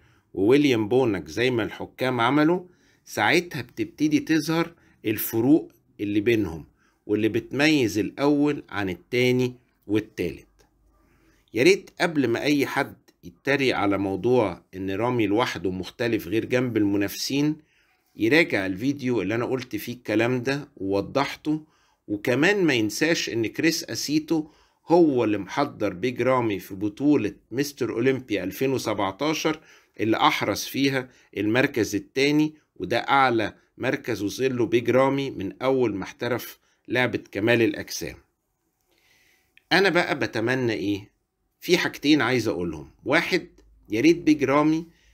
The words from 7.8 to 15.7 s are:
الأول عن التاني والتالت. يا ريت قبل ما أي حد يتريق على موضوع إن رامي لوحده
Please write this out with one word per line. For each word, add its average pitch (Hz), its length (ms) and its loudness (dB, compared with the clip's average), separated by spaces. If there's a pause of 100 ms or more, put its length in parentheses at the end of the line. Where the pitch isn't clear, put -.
الأول 143 720 0
عن 98 200 -4
التاني 123 640 0 (320)
والتالت. 101 640 -4 (1080)
يا 110 80 2
ريت 185 280 4 (100)
قبل 151 280 0
ما 113 140 -2
أي 143 240 0
حد - 280 -4 (300)
يتريق 131 520 -2
على 98 220 0
موضوع 98 640 0 (120)
إن 95 160 -6
رامي 113 360 0
لوحده 101 440 0